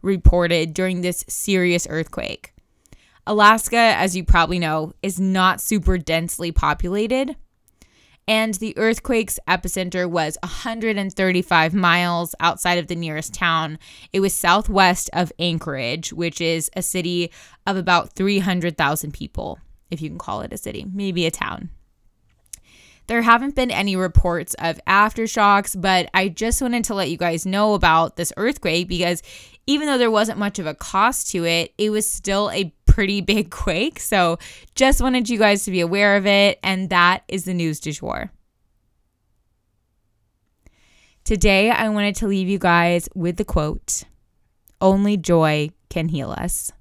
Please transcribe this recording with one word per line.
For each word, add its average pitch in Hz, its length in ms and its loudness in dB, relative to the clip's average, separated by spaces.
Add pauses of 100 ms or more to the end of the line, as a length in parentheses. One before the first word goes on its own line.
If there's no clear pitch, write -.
reported 170 720 4
during 185 260 -2
this 180 280 -4
serious 180 600 0
earthquake. - 640 -8 (760)
Alaska, 214 520 4
as 196 360 4
you 185 80 -4
probably 170 360 4
know, 156 340 -2 (100)
is 185 160 -4
not 190 440 2
super 190 340 0
densely 165 560 -4
populated. 208 840 -2 (920)
And 220 260 2
the 220 220 -8
earthquake's 220 680 0
epicenter 180 640 -2
was 160 320 -2
a 175 60 -8
hundred 226 500 -4
and 190 140 -4
thirty-five 180 600 2
miles 175 680 0
outside 175 360 0
of 170 120 -4
the 175 80 -6
nearest 160 360 -8
town. 160 460 -2 (340)
It 202 60 0
was 190 160 0
southwest 185 760 2
of 175 260 -2
Anchorage, 156 760 -4
which 170 280 -6
is 165 340 -2
a 185 80 -6
city 175 480 -4 (380)
of 196 80 0
about 180 380 0
three 196 260 0
hundred 175 360 -2
thousand 151 360 -2
people, - 480 -10 (320)
if 160 100 -8
you 156 60 -8
can 160 100 -12
call - 220 -8
it - 120 -10
a - 60 -12
city, - 340 -12
maybe 185 320 -2
a 160 60 2
town. - 400 -8 (1400)
There 233 160 0
haven't 240 320 4
been 254 160 -2
any 196 240 -2
reports 175 600 2
of - 340 -6
aftershocks, 208 920 2
but 185 320 2
I 190 160 2
just 220 320 -2
wanted 240 260 -2
to 226 80 -6
let 190 140 -2
you 165 80 -4
guys 170 300 -2
know 208 280 2
about 165 420 4
this 170 200 -6
earthquake 180 520 -2
because 175 340 -2 (460)
even 294 180 0
though 285 120 0
there 240 120 2
wasn't 214 300 0
much 202 180 -4
of 175 80 -6
a 151 80 -6
cost - 560 -2
to 170 140 -2
it, 165 340 0
it 214 120 0
was 214 200 -2
still 196 400 -2
a 175 240 -4 (120)
pretty 202 340 4
big 202 300 -2
quake. 202 500 -4
So 175 380 0 (360)
just 262 260 4
wanted 247 280 0
you 233 100 -2
guys 202 260 2
to 202 60 -6
be 185 100 0
aware 202 360 2
of 196 100 0
it. 202 380 4
And 190 260 -2
that 180 380 4
is 180 160 -6
the 180 100 -4
news 165 240 -2
du 156 140 -8
jour. - 400 -8 (3000)
Today, 202 480 2
I 220 180 0
wanted 208 280 -2
to 233 100 -4
leave 190 220 0
you 196 100 0
guys 175 560 2
with 175 220 -4
the 208 80 -2
quote, - 580 -4 (760)
"Only 196 360 4
joy 160 540 2 (200)
can 165 180 -4
heal 156 220 -4
us." - 500 -6